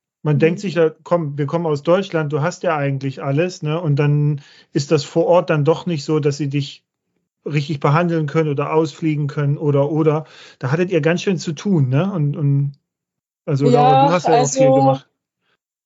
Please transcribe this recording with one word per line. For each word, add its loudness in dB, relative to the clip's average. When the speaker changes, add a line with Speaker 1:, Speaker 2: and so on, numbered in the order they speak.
Speaker 1:
man 2
Speaker 2:
Mhm. 0
Speaker 1:
denkt 2
sich -6
ja, 2
„Komm, -2
wir -2
kommen -2
aus -2
Deutschland, 0
du -2
hast -4
ja 0
eigentlich -4
alles“, -2
ne? -2
Und 0
dann 0
ist -2
das 2
vor 0
Ort 2
dann 0
doch 0
nicht -4
so, 0
dass 0
sie -4
dich -6
richtig -4
behandeln 0
können -2
oder -4
ausfliegen -2
können -2
oder, 0
oder. 0
Da -6
hattet 0
ihr 2
ganz 0
schön -2
zu -6
tun, 0
ne? 0
Und, -2
und, 0
also, 2
Laura, 6
Speaker 2:
Ja, 4
Speaker 1:
du 2
hast 0
ja 4
auch 2
viel 2
Speaker 2:
also, 6
Speaker 1:
gemacht. 2